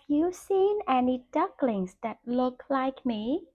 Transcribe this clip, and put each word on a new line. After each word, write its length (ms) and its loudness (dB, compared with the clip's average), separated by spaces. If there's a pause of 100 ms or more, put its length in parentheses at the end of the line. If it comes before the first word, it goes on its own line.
you 260 2
seen 540 2
any 320 2 (120)
ducklings 720 -2
that 240 -8
look 440 -2
like 360 -2
me? 500 -2